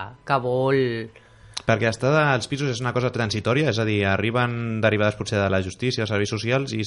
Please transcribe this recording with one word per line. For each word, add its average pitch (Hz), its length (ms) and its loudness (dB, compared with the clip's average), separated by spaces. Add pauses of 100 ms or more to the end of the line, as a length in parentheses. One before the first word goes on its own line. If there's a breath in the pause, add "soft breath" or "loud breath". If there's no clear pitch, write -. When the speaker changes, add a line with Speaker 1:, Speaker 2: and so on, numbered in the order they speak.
(260)
Speaker 1:
que 139 160 2
vol 131 400 2 (840 loud breath)
Speaker 2:
Perquè 113 160 2
l'estada 139 480 2
als 120 160 -2
pisos 143 240 -4
és 110 80 -6
una 123 160 -4
cosa 123 160 0
transitòria, 117 560 0
és 110 100 0
a 113 60 0
dir, 107 140 2 (100)
arriben 117 720 0
derivades 104 380 2
potser 107 180 -4
de 98 160 2
la 95 80 2
justícia, 117 460 -4
els - 20 -6
serveis 104 240 0
socials, 123 400 -2
i 110 140 -4